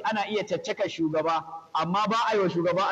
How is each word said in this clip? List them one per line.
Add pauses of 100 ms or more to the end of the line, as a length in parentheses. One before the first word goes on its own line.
ana
iya
caccaka
shugaba, (300)
amma
ba (140)
a
yi
wa
shugaba